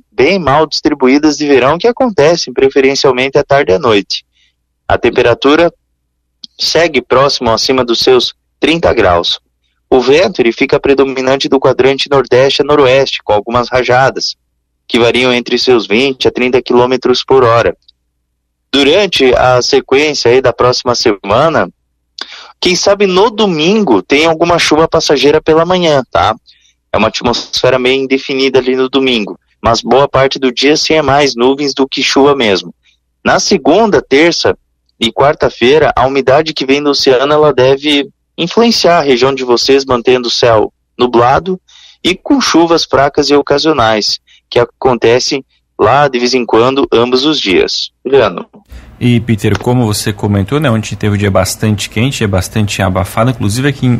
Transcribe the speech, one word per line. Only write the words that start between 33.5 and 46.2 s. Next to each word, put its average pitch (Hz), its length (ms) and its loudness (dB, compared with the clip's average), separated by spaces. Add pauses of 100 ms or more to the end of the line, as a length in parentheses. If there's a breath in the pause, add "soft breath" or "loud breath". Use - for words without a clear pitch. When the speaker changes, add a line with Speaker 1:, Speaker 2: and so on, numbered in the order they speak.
Speaker 1:
terça 139 560 0 (440)
e 113 120 -4
quarta-feira, 139 840 0
a 120 100 0
umidade 139 480 0
que 143 140 -6
vem 139 160 0
do 147 80 0
oceano, 135 420 0
ela 151 180 2
deve 139 560 0 (300)
influenciar 175 640 0
a 151 40 0
região 135 300 2
de 131 100 -6
vocês, 127 420 2
mantendo 127 420 0
o 113 40 -4
céu 110 400 0 (260)
nublado 127 640 0 (440 soft breath)
e 175 120 -2
com 277 240 -2
chuvas 165 460 0
fracas 139 440 0
e 143 60 2
ocasionais, 135 840 0 (280 soft breath)
que - 120 -2
acontecem 123 840 0 (360)
lá 127 280 2
de 127 120 -4
vez 120 160 -2